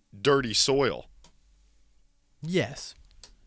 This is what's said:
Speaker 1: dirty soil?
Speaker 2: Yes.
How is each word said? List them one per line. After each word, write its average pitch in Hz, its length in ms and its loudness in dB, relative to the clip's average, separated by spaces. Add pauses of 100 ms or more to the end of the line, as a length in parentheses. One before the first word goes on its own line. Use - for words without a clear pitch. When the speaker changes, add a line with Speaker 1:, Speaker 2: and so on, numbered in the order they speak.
(200)
Speaker 1:
dirty 135 340 2
soil? 123 520 0 (1400)
Speaker 2:
Yes. 156 520 -6 (520)